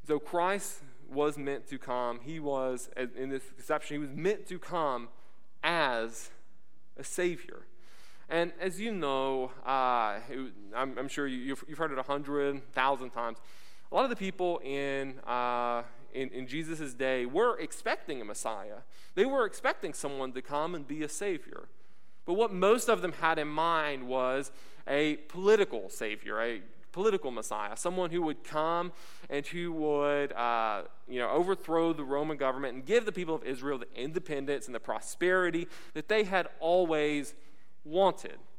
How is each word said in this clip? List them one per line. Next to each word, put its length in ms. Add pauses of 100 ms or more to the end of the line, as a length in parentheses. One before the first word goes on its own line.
So 140
Christ 600 (280)
was 280
meant 300
to 100
come. 440
He 180
was, 580
in 320
this 140 (120)
conception, 400
he 40
was 160
meant 320
to 120
come 500 (540)
as 680 (680)
a 20
savior. 640 (640)
And 320
as 180
you 140
know, 580 (140)
uh, 540 (100)
it, 240 (200)
I'm, 240
I'm 120
sure 180
you, 100
you've, 300
you've 100
heard 140
it 60
a 60
hundred 580 (100)
thousand 380
times. 300 (520)
A 40
lot 100
of 40
the 60
people 440
in, 680
uh, 560 (300)
in, 160
in 180
Jesus' 460
day 320
were 340
expecting 640
a 40
Messiah. 560 (340)
They 100
were 200
expecting 480
someone 380
to 100
come 340
and 120
be 160
a 60
savior. 580 (580)
But 100
what 180
most 340
of 140
them 180
had 180
in 120
mind 580
was 440 (360)
a 300 (100)
political 640
savior, 520
a 200 (300)
political 400
Messiah, 460
someone 340
who 120
would 200
come 480 (380)
and 160
who 260
would, 640
uh, 500 (240)
you 120
know, 100
overthrow 640
the 100
Roman 340
government 380
and 100
give 200
the 60
people 240
of 80
Israel 340
the 180
independence 720
and 100
the 40
prosperity 880 (260)
that 140
they 160
had 240 (120)
always 760 (520)
wanted. 520 (220)